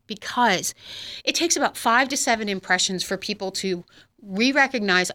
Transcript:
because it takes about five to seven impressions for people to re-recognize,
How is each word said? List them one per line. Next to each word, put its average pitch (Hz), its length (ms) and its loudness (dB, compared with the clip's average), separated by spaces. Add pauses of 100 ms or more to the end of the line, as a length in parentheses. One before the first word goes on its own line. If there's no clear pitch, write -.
because 214 680 0 (500)
it - 100 0
takes 330 220 2
about 294 200 0
five 247 340 4
to 277 60 -4
seven 220 320 0
impressions 185 540 0
for - 140 -4
people 196 340 -6
to 185 340 -4 (380)
re-recognize, 208 920 2